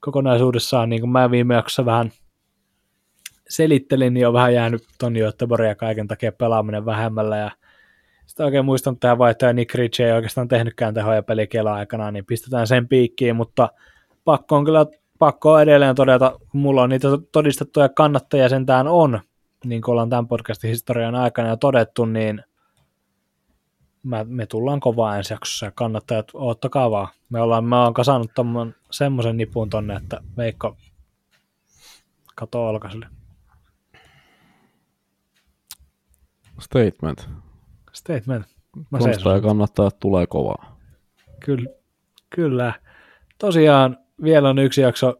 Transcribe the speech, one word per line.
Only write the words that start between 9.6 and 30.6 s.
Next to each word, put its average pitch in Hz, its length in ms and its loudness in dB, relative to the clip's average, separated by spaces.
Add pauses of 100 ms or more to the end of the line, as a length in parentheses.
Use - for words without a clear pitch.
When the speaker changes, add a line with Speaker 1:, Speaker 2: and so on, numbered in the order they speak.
Speaker 1:
Ritchie 123 320 0
ei 113 60 2
oikeastaan 113 360 -2
tehnytkään 117 460 -2
tehoja 110 280 0
pelikelaa 107 520 -2
aikana, 104 360 -8
niin 101 160 -10
pistetään 120 400 -4
sen 120 220 0
piikkiin, 123 480 0
mutta 117 320 -6 (560)
pakko 151 320 0
on 143 80 2
kyllä, 156 220 2 (320)
pakko 151 340 4
on 156 100 8
edelleen 143 320 6
todeta, 131 440 4 (120)
kun 143 100 -4
mulla 139 220 2
on 123 80 2
niitä 131 180 0 (240)
todistettuja 147 560 2
kannattajia 143 600 2
sentään 131 400 0
on, 156 320 2 (440)
niin 117 180 -6
kuin 123 100 -2
ollaan 117 180 0
tämän 120 180 -2
podcastin 113 420 -6
historian 117 440 -4
aikana 120 340 -2
jo 113 80 -2
todettu, 120 480 0
niin – 110 380 -4 (1600)
mä, 117 260 -6
me 120 180 -8
tullaan 131 340 -4
kovaa 113 360 0
ensi 101 180 -6
jaksossa - 320 -10
ja 98 80 -12
kannattajat, 110 600 -4
oottakaa 127 560 -2
vaan. 101 180 -2 (200)
Me 117 120 -4
ollaan, 117 240 2
mä 123 200 4
oon 117 100 2
kasannut 120 400 0
tommonen, 117 400 -6 (160)
semmosen 123 460 -2
nipun 110 340 -4
tonne, 104 240 -6
että - 260 -12 (160)
Veikko, 113 400 -6 (1600)